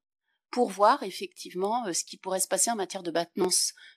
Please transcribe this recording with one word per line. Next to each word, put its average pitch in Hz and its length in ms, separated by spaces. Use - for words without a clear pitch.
pour 240 200
voir 208 320
effectivement, 196 840
euh, 175 60
ce 165 120
qui - 120
pourrait 190 240
se - 80
passer 190 220
en 233 60
matière 190 260
de 175 80
maintenance 175 640